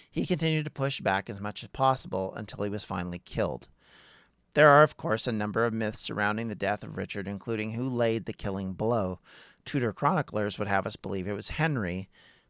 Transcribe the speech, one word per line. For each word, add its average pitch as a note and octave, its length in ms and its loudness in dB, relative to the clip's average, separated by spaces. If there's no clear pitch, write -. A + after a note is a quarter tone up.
he E3 160 -2
continued D#3 380 0
to D3 80 -10
push C#3 280 -4
back G2 300 0
as G2+ 100 -8
much G#2 220 -8
as A2+ 60 -14
possible G2+ 680 0
until G#2 300 -6
he G#2 60 -2
was G#2 120 -4
finally F2+ 380 -6
killed. E2 480 -4
There D3+ 140 8
are, C#3+ 140 10
of D3+ 140 4
course, A2+ 320 -2
a A#2+ 40 2
number G#2 320 0
of A#2 80 2
myths A2 280 -2
surrounding G#2+ 480 0
the G#2 80 -6
death G2 260 0
of G#2+ 140 -12
Richard, F#2+ 320 -6
including G#2+ 460 -4
who B2+ 140 -2
laid A#2 360 2
the A2+ 80 -6
killing G2 400 -4
blow. G2+ 480 0
Tudor A#2+ 280 -2
chroniclers G#2+ 640 0
would G#2 80 -2
have F#2+ 180 2
us G#2 120 -6
believe G2 320 -6
it G#2 60 -4
was G#2 160 -6
Henry. G#2 580 -2